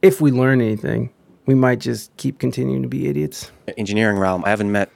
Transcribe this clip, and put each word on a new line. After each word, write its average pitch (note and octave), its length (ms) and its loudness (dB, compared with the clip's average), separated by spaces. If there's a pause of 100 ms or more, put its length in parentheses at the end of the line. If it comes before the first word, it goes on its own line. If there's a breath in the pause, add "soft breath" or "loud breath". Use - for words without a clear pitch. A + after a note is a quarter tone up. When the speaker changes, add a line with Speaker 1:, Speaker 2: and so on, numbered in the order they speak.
Speaker 1:
If F#3+ 180 6
we D3+ 100 4
learn C3 300 2
anything, A2+ 500 -2 (360)
we C3+ 100 4
might B2+ 240 2
just A#2 380 -6
keep C3 220 -6
continuing C3 420 -2
to B2+ 80 -6
be C3+ 180 -4
idiots. - 420 -6 (280)
Speaker 2:
Engineering G#2 400 0
realm, F#2 260 0
I G2 60 0
haven't G#2 240 0
met G2+ 220 0